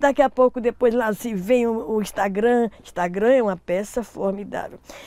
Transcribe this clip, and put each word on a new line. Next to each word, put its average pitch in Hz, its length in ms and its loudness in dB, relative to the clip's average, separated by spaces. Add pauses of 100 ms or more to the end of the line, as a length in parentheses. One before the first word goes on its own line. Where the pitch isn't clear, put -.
Daqui 285 200 2
a 269 80 6
pouco, 254 320 2
depois 233 320 0
lá 226 200 0
se 226 200 -6
vem 233 360 2
o, 226 240 -4
o 214 100 0
Instagram. 208 640 0 (140)
Instagram 180 520 0
é 262 100 4
uma 190 120 -2
peça 196 460 -4
formidável. - 800 -8 (260)